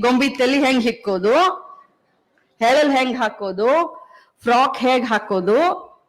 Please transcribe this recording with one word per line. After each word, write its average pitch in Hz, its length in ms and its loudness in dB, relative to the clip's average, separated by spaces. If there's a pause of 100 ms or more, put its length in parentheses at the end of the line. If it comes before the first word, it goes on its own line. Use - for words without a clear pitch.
ಗೊಂಬಿ 254 280 2
ತಲಿ 269 360 0
ಹೆಂಗ್ 262 180 0
ಹಿಕ್ಕೋದು, 214 520 -2 (1300)
ಹೆಳಲ್ 277 300 4
ಹೆಂಗ್ 262 280 0
ಹಾಕೋದು, 214 500 -4 (760)
ಫ್ರಾಕ್ 240 360 2
ಹೇಗ್ 254 280 0
ಹಾಕೋದು 214 640 0 (380)